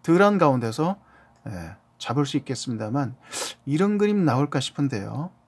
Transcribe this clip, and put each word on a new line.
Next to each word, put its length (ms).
덜한 360
가운데서, 580
예, 280
잡을 280
수 100
있겠습니다만, 800
이런 320
그림 260
나올까 360
싶은데요. 720